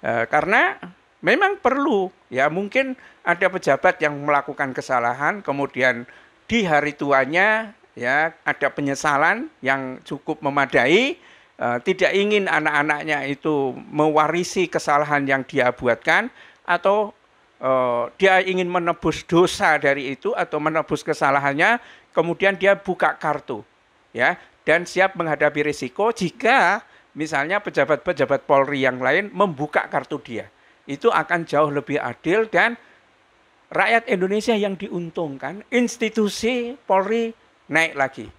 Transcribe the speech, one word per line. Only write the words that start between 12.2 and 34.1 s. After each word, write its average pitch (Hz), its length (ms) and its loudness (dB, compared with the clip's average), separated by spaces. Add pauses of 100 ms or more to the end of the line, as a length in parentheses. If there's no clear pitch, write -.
anak-anaknya 151 800 0
itu 139 400 -2 (160)
mewarisi 156 800 0
kesalahan 147 560 0
yang 135 240 0
dia 123 240 2
buatkan, 156 560 0 (400)
atau, 202 480 0 (480)
eh, 127 400 0 (160)
dia 190 240 4
ingin 185 240 -2
menebus 175 560 -2
dosa 170 560 2
dari 139 320 0
itu 196 240 -6
atau 156 240 -4
menebus 156 480 -2
kesalahannya, 147 720 0 (320)
kemudian 170 480 0
dia 196 160 4
buka 175 400 -2
kartu 143 480 -6 (480)
ya, 139 240 0 (320)
dan 165 160 4
siap 185 320 0
menghadapi 147 560 0
risiko 190 400 -2
jika 220 720 0 (320)
misalnya 156 480 -2
pejabat-pejabat 143 800 0
Polri 139 400 2
yang 127 160 0
lain 151 320 0
membuka 165 560 0
kartu 147 320 -6
dia. 104 320 -12 (320)
Itu 143 320 -2
akan 165 320 -2
jauh 147 240 2
lebih 139 240 -4
adil 156 560 -2
dan 214 240 2 (960)
rakyat 226 400 2